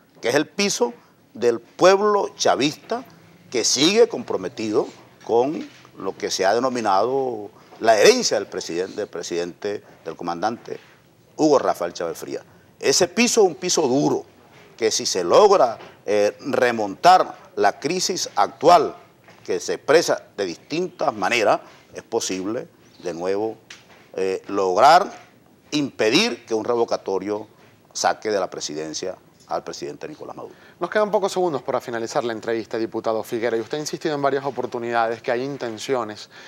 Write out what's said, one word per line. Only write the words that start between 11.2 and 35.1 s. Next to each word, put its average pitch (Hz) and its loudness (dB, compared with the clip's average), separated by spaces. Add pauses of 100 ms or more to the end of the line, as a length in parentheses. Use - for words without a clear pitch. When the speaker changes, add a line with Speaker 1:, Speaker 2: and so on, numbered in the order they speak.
Speaker 1:
Hugo 143 6
Rafael 87 -2
Chávez 82 -6
Frías. 69 -12 (340)
Ese 139 2
piso 233 2
es 190 6
un 156 -4
piso 180 -2
duro, 139 0 (520)
que 110 0
si 127 -4
se 92 -2
logra, 147 6 (280)
eh, 104 2
remontar 123 2 (220)
la 104 2
crisis 180 -4
actual, 165 4 (500)
que 95 -4
se - -4
expresa - 2 (140)
de 101 -2
distintas 151 -6
maneras, 110 0 (320)
es - -16
posible, 110 -6 (340)
de 87 -6
nuevo, 98 -4 (600)
eh, 95 -2
lograr 101 6 (580)
impedir 143 0
que 113 -4
un 107 -2
revocatorio 104 -2 (460)
saque - -2
de 101 0
la 87 -4
presidencia 78 -8 (320)
al 82 -6
presidente 76 -12
Nicolás - -14
Maduro. - -16 (260)
Speaker 2:
Nos 175 -6
quedan 214 0
pocos 190 0
segundos 175 -2
para 123 -4
finalizar 117 -6
la 117 -2
entrevista, 113 -6
diputado 113 -4
Figuera, 117 -2
y 113 0
usted 127 -6
ha - -6
insistido 156 -6
en 143 -4
varias 139 0
oportunidades 117 -4